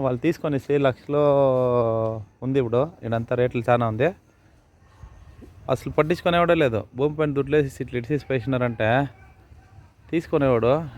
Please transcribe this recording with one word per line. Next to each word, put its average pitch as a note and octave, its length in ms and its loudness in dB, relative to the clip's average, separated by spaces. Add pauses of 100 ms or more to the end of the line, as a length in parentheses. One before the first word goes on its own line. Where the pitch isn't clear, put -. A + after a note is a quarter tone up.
వాళ్ళు B2+ 220 -2
తీసుకొని D#3 340 -2
ఇస్తే C#3+ 200 -2
లక్షలో C#3+ 440 0 (1200)
ఉంది. C3+ 160 0
ఇప్పుడు A#2+ 180 0 (260)
ఈడంతా A#2 340 -4
రేట్లు B2 280 0
చాలా A#2+ 240 4
ఉంది. A2 160 0 (1700)
అసలు C3+ 240 -6
పట్టించుకునేవాడే E3+ 680 2
లేదు. A2+ 180 0 (160)
భూమి D3 200 -2
పైన D3+ 200 -2
దుడ్లేసి C#3 320 0 (160)
ఇట్లా B2 160 -8
ఇడిసేసి C3 300 -4
పేసినారంటే B2 580 -2 (1200)
తీసుకునేవాడు C3+ 600 2 (280)